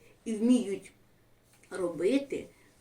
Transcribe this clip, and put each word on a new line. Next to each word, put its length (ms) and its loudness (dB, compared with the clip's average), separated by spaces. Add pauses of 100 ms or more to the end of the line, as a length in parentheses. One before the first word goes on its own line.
(260)
і 100 -4
вміють 560 2 (800)
робити 760 -2 (340)